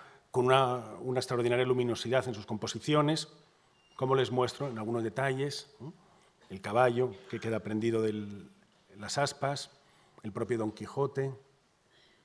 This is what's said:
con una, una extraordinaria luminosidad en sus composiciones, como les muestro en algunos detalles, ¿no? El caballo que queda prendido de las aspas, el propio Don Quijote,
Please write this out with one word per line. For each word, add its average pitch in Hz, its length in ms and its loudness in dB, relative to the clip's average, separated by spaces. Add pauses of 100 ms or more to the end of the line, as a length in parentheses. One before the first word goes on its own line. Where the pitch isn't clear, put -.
(300)
con 127 160 4
una, 127 540 4
una 127 180 -2
extraordinaria 123 460 2
luminosidad 123 640 2
en 117 60 -6
sus 101 120 -10
composiciones, 147 840 0 (680)
como 131 180 2
les 127 160 4
muestro 127 380 0
en 113 100 -6
algunos 117 240 -2
detalles, 135 800 -2
¿no? 143 140 -12 (560)
El 95 100 -12
caballo 123 500 4 (200)
que 113 100 -6
queda 113 200 -2
prendido 110 420 0
de 104 440 -4 (520)
las 101 180 -8
aspas, 143 540 -2 (520)
el 107 100 -8
propio 117 240 -2
Don 110 160 -2
Quijote, 135 640 -4 (920)